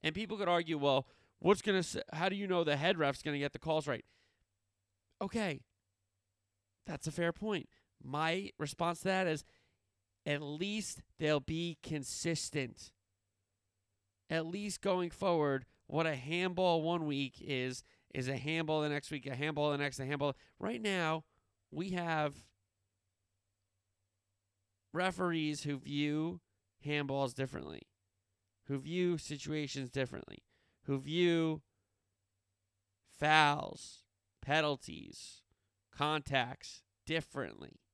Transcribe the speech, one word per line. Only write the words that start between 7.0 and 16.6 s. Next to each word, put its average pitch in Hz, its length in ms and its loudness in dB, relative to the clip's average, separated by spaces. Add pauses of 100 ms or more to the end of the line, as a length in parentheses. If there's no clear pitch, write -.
a 156 40 -4
fair 170 200 0
point. 202 380 -4 (340)
My 160 460 -2 (100)
response 170 400 -2
to - 60 -6
that 190 220 2
is, 156 160 -2 (840)
at 147 160 0
least 185 600 -4 (160)
they'll 151 220 4
be 165 420 -2
consistent. - 1080 -4 (1400)
At 165 160 2
least 196 360 -4
going 180 280 0
forward, 151 560 2 (220)
what 160 180 0
a 156 100 0
handball 170 680 2